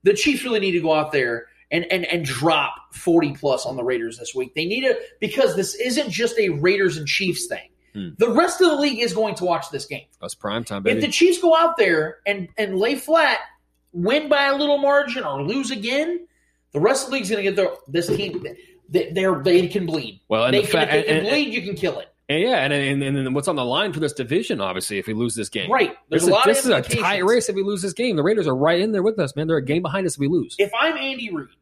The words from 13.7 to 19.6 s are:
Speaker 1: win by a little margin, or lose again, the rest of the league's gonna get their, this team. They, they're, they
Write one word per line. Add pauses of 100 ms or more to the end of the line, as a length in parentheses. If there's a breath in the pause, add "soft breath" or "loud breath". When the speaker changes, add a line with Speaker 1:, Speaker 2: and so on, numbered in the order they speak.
Speaker 1:
win
by
a
little
margin,
or
lose
again, (460)
the
rest
of
the
league's
gonna
get
their, (180)
this
team. (440 loud breath)
They,
they're,
they